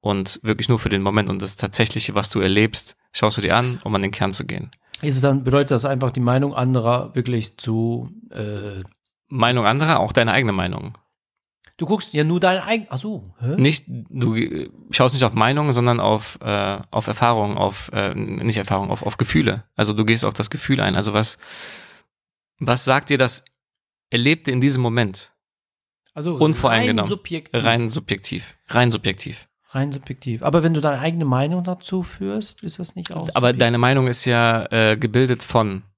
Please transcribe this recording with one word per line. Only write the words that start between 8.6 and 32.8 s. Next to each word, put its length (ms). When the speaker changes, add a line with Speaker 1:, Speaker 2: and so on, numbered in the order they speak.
Speaker 1:
Meinung 340
anderer, 340
auch 120
deine 200
eigene 220
Meinung. 440
Speaker 2:
Du 80
guckst 280
ja 120
nur 160
deine 240
eigen-, 240
ach 80
so, 420
hä? 160
Speaker 1:
Nicht, 320
du, 480
äh, 340
schaust 220
nicht 100
auf 100
Meinungen, 380
sondern 300
auf, 400
äh, 380
auf 160
Erfahrungen, 500
auf, 360
äh, 180
n-, 260
nicht 200
Erfahrungen, 340
auf, 120
auf 140
Gefühle. 460
Also 180
du 100
gehst 220
auf 80
das 160
Gefühl 320
ein. 140
Also 180
was, 240
was 280
sagt 260
dir 80
das 260
Erlebte 420
in 100
diesem 220
Moment? 480
Speaker 2:
Also 180
Speaker 1:
Unvoreingenommen. 680
Speaker 2:
rein 60
subjektiv. 540
Speaker 1:
Rein 280
subjektiv. 680
Rein 240
subjektiv. 560
Speaker 2:
Rein 220
subjektiv. 500
Aber 220
wenn 100
du 80
deine 180
eigene 260
Meinung 380
dazu 380
führst, 600
ist 160
das 160